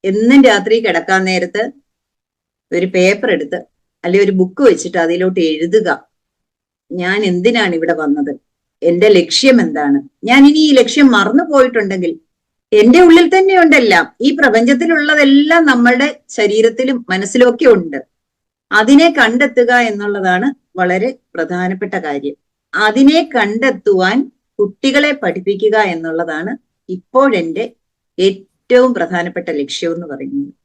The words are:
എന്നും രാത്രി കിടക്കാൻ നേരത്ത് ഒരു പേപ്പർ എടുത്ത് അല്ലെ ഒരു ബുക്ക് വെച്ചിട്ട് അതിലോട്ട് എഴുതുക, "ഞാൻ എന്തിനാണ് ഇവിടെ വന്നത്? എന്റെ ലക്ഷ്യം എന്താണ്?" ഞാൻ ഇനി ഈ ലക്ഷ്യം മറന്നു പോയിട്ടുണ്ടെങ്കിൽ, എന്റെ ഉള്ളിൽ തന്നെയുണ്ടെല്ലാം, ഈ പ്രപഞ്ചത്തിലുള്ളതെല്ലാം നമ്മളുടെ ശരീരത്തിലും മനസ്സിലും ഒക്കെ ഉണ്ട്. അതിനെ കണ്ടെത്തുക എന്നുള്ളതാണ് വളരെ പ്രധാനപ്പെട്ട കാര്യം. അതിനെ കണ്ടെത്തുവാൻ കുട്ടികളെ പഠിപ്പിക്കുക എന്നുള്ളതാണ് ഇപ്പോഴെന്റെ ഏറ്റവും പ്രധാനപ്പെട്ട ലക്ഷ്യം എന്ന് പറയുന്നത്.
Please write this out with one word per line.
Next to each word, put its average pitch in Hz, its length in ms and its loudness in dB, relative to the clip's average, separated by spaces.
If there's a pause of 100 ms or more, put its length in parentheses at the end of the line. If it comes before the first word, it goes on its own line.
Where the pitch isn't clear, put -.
എന്നും 226 380 4
രാത്രി 214 360 2
കിടക്കാൻ 190 460 -2
നേരത്ത് 185 460 -4 (1000)
ഒരു 175 140 -2
പേപ്പർ 190 460 0
എടുത്ത് - 300 -6 (420)
അല്ലെ 190 200 0
ഒരു 196 80 0
ബുക്ക് 185 300 -2
വെച്ചിട്ട് 185 360 2
അതിലോട്ട് 180 420 -2
എഴുതുക, 170 680 -2 (840)
"ഞാൻ 185 320 -4
എന്തിനാണ് 185 520 -2
ഇവിടെ 165 180 -4
വന്നത്? 147 420 -4 (480)
എന്റെ 175 240 2
ലക്ഷ്യം 214 540 2
എന്താണ്?" 143 400 -2 (220)
ഞാൻ 269 240 6
ഇനി 302 120 4
ഈ 302 140 2
ലക്ഷ്യം 254 380 4
മറന്നു 214 320 0
പോയിട്ടുണ്ടെങ്കിൽ, 220 760 -2 (540)
എന്റെ 233 260 6
ഉള്ളിൽ 349 380 6
തന്നെയുണ്ടെല്ലാം, 285 840 2
ഈ 277 140 0
പ്രപഞ്ചത്തിലുള്ളതെല്ലാം 294 1300 2
നമ്മളുടെ 247 540 0 (100)
ശരീരത്തിലും 226 800 -2
മനസ്സിലും 202 400 0
ഒക്കെ 240 160 -4
ഉണ്ട്. 165 400 0 (680)
അതിനെ 277 460 4
കണ്ടെത്തുക 247 540 0
എന്നുള്ളതാണ് 202 1080 -2
വളരെ 185 380 -2 (200)
പ്രധാനപ്പെട്ട 180 580 -6
കാര്യം. 143 420 -8 (400)
അതിനെ 269 600 2
കണ്ടെത്തുവാൻ 214 960 -2 (280)
കുട്ടികളെ 269 520 -2
പഠിപ്പിക്കുക 202 680 -4
എന്നുള്ളതാണ് 165 800 -6 (320)
ഇപ്പോഴെന്റെ 190 840 -2 (480)
ഏറ്റവും 247 760 0
പ്രധാനപ്പെട്ട 175 560 -6
ലക്ഷ്യം 156 440 -6
എന്ന് 170 140 -10
പറയുന്നത്. 139 460 -10 (100)